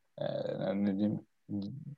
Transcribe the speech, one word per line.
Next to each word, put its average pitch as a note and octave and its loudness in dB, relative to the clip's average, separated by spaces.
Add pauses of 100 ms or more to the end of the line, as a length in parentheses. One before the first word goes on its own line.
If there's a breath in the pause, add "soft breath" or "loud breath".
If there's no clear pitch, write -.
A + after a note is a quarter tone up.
(180)
e, - -2 (600)
ne G2 4
diyeyim, G#2+ 4 (800)